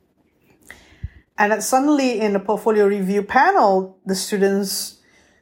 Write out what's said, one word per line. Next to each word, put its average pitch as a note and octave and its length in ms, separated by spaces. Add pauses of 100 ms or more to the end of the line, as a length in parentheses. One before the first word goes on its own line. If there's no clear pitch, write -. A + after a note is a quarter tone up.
(1400)
And G#3 140
that G3+ 100
suddenly C4+ 560
in G#3 140
the G3 80
portfolio G#3 480
review G3+ 340
panel, A3 840
the F#3+ 120
students, G3 840 (440)